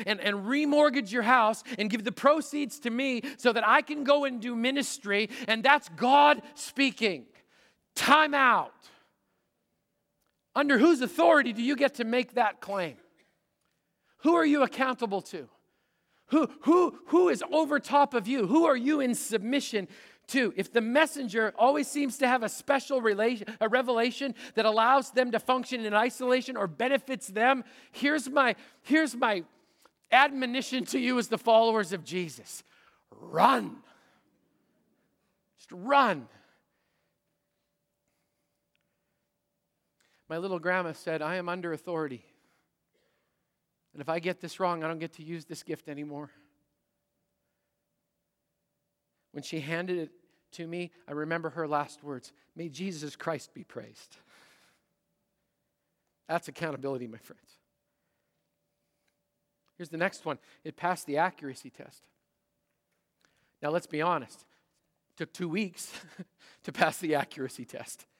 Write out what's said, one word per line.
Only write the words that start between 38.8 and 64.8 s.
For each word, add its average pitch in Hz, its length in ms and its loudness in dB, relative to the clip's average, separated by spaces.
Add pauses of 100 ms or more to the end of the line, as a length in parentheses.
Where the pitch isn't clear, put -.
My 160 80 -8
little 180 220 -6
grandma 175 340 -2
said, 160 300 -6
"I 165 140 -4
am 175 120 -6
under 175 240 -6
authority. 151 500 -6 (1700)
And 147 80 -14
if 135 80 -6
I 165 80 -2
get 175 220 -6
this 170 200 -12
wrong, 175 240 -2
I 160 40 -4
don't 165 100 -8
get 165 160 -12
to 165 80 -20
use 160 240 -12
this 160 160 -14
gift - 260 -10
anymore." 147 420 -12 (3000)
When 143 100 -12
she 160 180 -10
handed 170 380 -4
it 156 120 -8 (420)
to 165 140 -14
me, 170 240 -10 (180)
I 143 40 -12
remember 160 380 -4
her 160 160 -6
last 147 380 -4
words, 139 280 -14 (220)
"May 170 140 -12
Jesus 151 480 -10
Christ - 380 -8
be 185 100 -18
praised." - 540 -20 (2000)
That's 170 200 -6
accountability, 139 580 -8
my 110 120 -16
friends. - 400 -20 (2250)
Here's 170 100 -14
the 165 80 -12
next 180 300 -4
one. 143 120 -4 (240)
It 156 140 -14
passed 180 300 -4
the 143 100 -4
accuracy 147 540 -4
test. - 340 -20 (1600)
Now, 147 80 -4
let's 165 160 -2
be 151 160 -4
honest. 160 420 -4 (720)